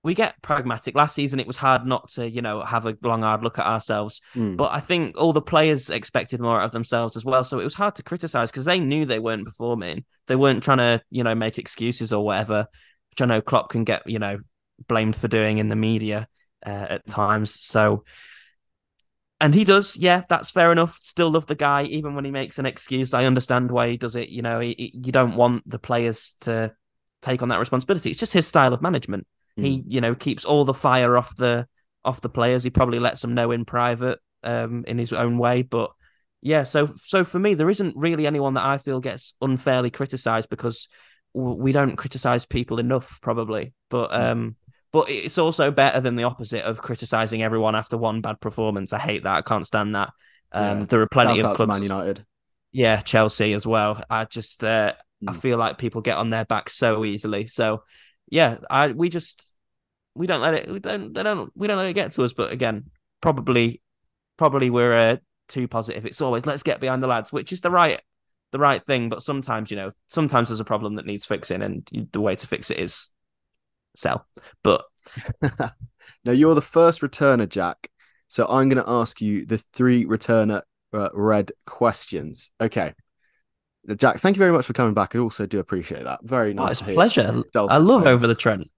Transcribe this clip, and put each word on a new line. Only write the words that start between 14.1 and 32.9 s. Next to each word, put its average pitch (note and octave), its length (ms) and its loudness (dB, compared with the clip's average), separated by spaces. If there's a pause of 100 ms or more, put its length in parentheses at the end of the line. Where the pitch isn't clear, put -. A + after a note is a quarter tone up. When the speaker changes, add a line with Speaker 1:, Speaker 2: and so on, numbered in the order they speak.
Speaker 1:
know, G2+ 180 -6 (480)
blamed A2 300 0
for - 100 -4
doing G#2+ 320 2
in G#2+ 80 0
the G#2+ 80 -2
media, A2 540 -2 (360)
uh, G2+ 240 -10
at - 200 -8
times. G#2 560 0
So, G#2+ 400 2 (1400)
and D3+ 140 6
he G#3+ 100 6
does, G3 320 6
yeah, F3+ 320 4
that's - 220 0
fair E3+ 220 6
enough. E3+ 280 2
Still E3+ 300 0
love D#3 160 0
the D3+ 80 -4
guy, C#3+ 300 2
even D3 300 -6
when C#3 100 -6
he C#3 60 -8
makes C#3 280 -8
an C3+ 60 -4
excuse. C3 480 -4
I B2+ 140 2
understand B2+ 440 2
why A#2+ 200 2
he A#2+ 80 -2
does A#2+ 180 -6
it. A#2+ 140 -8
You A#2 100 -10
know, A#2 200 -4
he, A#2+ 180 -4
he, A#2+ 260 -10
you B2+ 80 -4
don't B2+ 240 4
want A#2+ 320 4
the A#2 100 -10
players A#2+ 640 -4
to A2+ 300 -4 (480)
take B2+ 220 -2
on A#2+ 80 -2
that G2+ 80 0
responsibility. B2+ 520 -2
It's - 100 -4
just A3+ 120 -4
his E3+ 140 2
style C3 260 4
of B2 100 -2
management. C3 440 -4 (300)
He, C3+ 240 -2
Speaker 2:
Mm. B2+ 80 -16
Speaker 1:
you B2 120 -2
know, A#2 140 0
keeps - 300 -6
all D3 200 4
the C3 100 2
fire B2+ 440 4
off - 180 -2
the, B2 300 0 (380)
off B2+ 180 -4
the A#2 80 -6
players. B2 340 0
He B2+ 60 -2
probably A#2+ 280 2